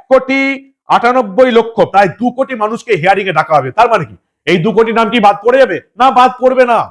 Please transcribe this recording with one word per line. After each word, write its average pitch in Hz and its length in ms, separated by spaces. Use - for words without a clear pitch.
কোটি 262 340
আটানব্বই 233 640
লক্ষ, 226 240
প্রায় 190 260
দু 240 140
কোটি 262 240
মানুষকে 220 400
হিয়ারিং 190 340
এ 185 40
ডাকা 156 220
হবে, 131 180
তার 233 180
মানে 190 160
কি 98 100
এই 180 120
দু 185 140
কোটি 226 200
নাম 220 180
কি 240 100
বাদ 202 220
পড়ে 247 180
যাবে? 196 160
না, 240 140
বাদ 247 280
পড়বে 254 280
না। 233 120